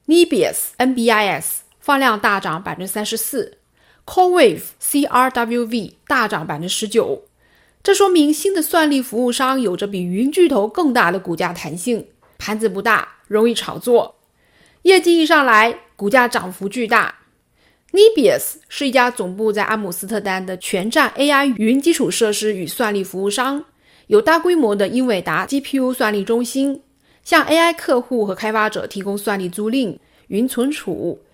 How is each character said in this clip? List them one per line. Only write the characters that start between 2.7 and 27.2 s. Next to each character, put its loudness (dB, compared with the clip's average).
分 -10
之 -10
三 -6
十 -6
四 -6
，CorewaveC 2
R 2
W -2
V -6
大 0
涨 -4
百 -6
分 -6
之 -
十 -4
九， 0
这 4
说 4
明 4
新 -2
的 -2
算 0
力 0
服 -4
务 0
商 0
有 -2
着 -4
比 -6
云 0
巨 4
头 0
更 0
大 2
的 -2
股 -6
价 -2
弹 -10
性， -4
盘 -6
子 0
不 -6
大， 0
容 2
易 0
炒 -8
作。 0
业 6
绩 4
一 2
上 4
来， 4
股 -4
价 4
涨 -4
幅 -8
巨 -4
大。 0
Nebius 4
是 -4
一 -2
家 4
总 -8
部 -2
在 0
阿 -2
姆 -6
斯 -10
特 -4
丹 -4
的 -8
全 -4
站 2
A 0
I 2
云 0
基 2
础 0
设 0
施 -2
与 -6
算 -4
力 -4
服 -10
务 -2
商， -4
有 6
大 4
规 2
模 2
的 0
英 -2
伟 0
达 -2
G -2
P -4
U 0
算 0
力 -2
中 -2
心， -4